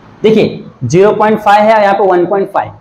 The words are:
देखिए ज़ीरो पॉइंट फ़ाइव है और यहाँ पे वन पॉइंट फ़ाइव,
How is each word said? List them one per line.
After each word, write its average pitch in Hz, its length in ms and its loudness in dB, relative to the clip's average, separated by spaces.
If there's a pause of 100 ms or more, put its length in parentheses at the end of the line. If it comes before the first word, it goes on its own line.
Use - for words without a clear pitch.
(220)
देखिए 208 420 0 (220)
ज़ीरो 185 260 2
पॉइंट 214 280 0
फ़ाइव 208 240 2
है 220 100 2
और 214 80 2
यहाँ 196 120 2
पे 202 120 0
वन 175 200 0
पॉइंट 196 260 -4
फ़ाइव, - 280 -6